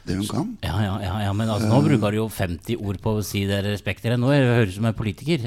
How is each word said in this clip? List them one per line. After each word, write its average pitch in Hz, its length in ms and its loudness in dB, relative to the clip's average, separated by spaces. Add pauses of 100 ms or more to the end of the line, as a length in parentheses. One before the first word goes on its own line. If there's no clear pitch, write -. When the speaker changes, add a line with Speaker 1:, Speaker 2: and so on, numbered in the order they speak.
Speaker 1:
det 92 100 -2
hun 101 100 -2
kan. 160 360 -4
Speaker 2:
Ja, - 180 -2
ja, 101 200 0
ja, 98 200 -4
ja, 98 120 -2
men 110 160 -2
altså, 107 200 0
nå 127 160 6
Speaker 1:
Eh. 156 40 4
Speaker 2:
bruker 110 240 4
du 107 40 -2
jo 110 120 0
femti 98 500 -4
ord 98 220 -4
på 110 180 -2
å 101 60 -2
si 98 220 -2
det 98 180 0
er 104 60 -2
respekt, 101 340 -6
eller 120 140 2
nå 123 100 2
høres 123 380 4
du 90 60 -4
som 104 140 -4
en 110 80 2
politiker. 113 520 -4